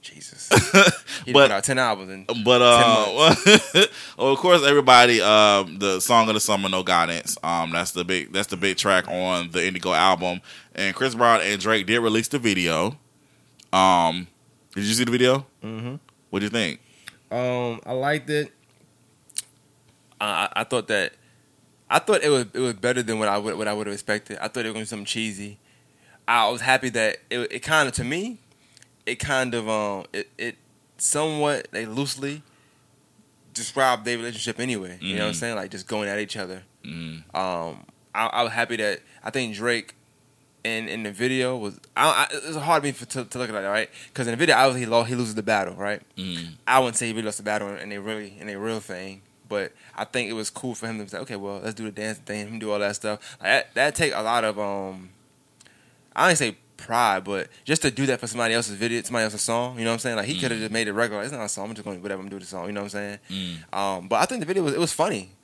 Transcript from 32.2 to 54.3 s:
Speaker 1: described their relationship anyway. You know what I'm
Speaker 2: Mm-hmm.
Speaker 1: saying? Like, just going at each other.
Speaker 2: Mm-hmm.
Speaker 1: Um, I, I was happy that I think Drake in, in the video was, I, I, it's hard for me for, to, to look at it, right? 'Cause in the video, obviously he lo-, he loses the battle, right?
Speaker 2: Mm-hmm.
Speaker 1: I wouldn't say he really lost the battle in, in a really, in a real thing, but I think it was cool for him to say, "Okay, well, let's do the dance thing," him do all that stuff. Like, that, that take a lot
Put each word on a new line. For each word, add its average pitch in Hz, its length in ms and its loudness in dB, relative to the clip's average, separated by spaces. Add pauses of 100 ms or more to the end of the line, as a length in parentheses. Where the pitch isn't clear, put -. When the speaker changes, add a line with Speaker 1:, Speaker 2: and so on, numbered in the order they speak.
Speaker 1:
described 120 540 0
their 120 100 -2
relationship 113 420 -8
anyway. 101 440 -6
You 95 140 -6
know 104 60 -2
what 104 40 -2
I'm 87 60 -4
Speaker 2:
Mm-hmm. 82 80 -6
Speaker 1:
saying? 117 160 -4
Like, 95 160 -8
just 95 140 -14
going 107 220 -4
at 101 120 -4
each 104 180 -8
other. 92 240 -10 (220)
Speaker 2:
Mm-hmm. 80 520 -12
Speaker 1:
Um, 85 480 -6 (300)
I, 113 140 0
I 120 160 -2
was 113 80 -4
happy 117 240 -2
that 104 240 -4 (220)
I 110 80 -10
think 120 260 -6
Drake 117 380 -4 (680)
in, 113 260 -4
in 110 140 -8
the 104 100 -8
video 127 460 -2
was, 101 200 -10 (160)
I, 147 140 4
I, 135 240 2
it's 147 240 -8
hard 151 260 2
for 143 40 -4
me 135 60 0
for, - 140 -12
to, 131 200 -8
to - 120 -12
look 120 120 -4
at 107 60 -8
it, 98 120 -4
right? 107 220 -2 (240)
'Cause 127 120 -4
in 117 40 -2
the 117 80 -2
video, 156 160 4
obviously 127 260 4
he 120 60 -4
lo-, 117 160 4
he 120 140 -4
loses 113 180 -4
the 107 80 -4
battle, 98 320 0
right? 101 260 -6 (160)
Speaker 2:
Mm-hmm. 85 360 -10 (140)
Speaker 1:
I 127 120 6
wouldn't 120 180 2
say 117 120 -2
he 113 40 -4
really 110 140 -4
lost 104 100 -6
the 104 60 -12
battle 104 260 -4
in, 101 120 -10
in 101 120 -12
a 101 80 -10
really, 104 400 -10
in 107 80 -14
a 98 100 -12
real 110 220 -6
thing, 98 400 -14 (280)
but 101 240 -6 (220)
I 107 120 -8
think 120 240 -4
it 113 40 -6
was 110 140 -8
cool 123 260 -10
for 113 120 -10
him 113 180 -8
to 95 40 -16
say, 92 100 -12
"Okay, 123 180 -10
well, 101 260 -10
let's 110 120 -8
do 110 100 -10
the 107 80 -8
dance 107 260 -8
thing," 104 300 -10
him 113 100 -12
do 107 140 -6
all 104 60 -2
that 104 180 -2
stuff. - 460 -8
Like, 95 80 0
that, - 240 0
that 147 200 0
take 160 200 -2
a 107 80 -2
lot 117 220 0